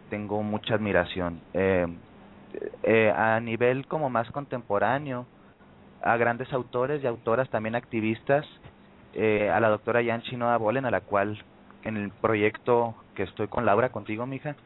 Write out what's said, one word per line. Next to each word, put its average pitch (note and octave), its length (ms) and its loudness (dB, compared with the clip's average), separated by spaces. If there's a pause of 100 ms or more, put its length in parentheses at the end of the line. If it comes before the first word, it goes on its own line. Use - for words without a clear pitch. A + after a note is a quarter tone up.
(100)
tengo G#2 320 -2
mucha G#2+ 320 -2
admiración. F2+ 680 0 (120)
Eh, F#2 340 2 (960)
eh, A2 320 4
a A2+ 260 2
nivel B2 460 0
como D#3 220 -4
más A#2 220 -2
contemporáneo, B2+ 960 -2 (760)
a A#2 140 4
grandes A#2 360 0
autores C3 500 -2
y C#3 40 0
autoras A#2 440 0
también A2 240 -4
activistas, A#2+ 720 -2 (680)
eh, G#2 360 2
a F2 100 2
la A2+ 80 4
doctora A2+ 340 2
Yanchi A#2 340 -4
Noa A#2+ 220 0
Bolen, A2+ 260 0
a A#2+ 60 -2
la F#2+ 100 2
cual G#2 420 -2 (400)
en A2 140 -6
el G2+ 140 -4
proyecto A2+ 840 2 (200)
que G2+ 100 -4
estoy G2+ 240 -6
con A#2+ 180 -2
Laura, A2 220 4
contigo, A2 380 -8
mija, C3+ 280 -8 (120)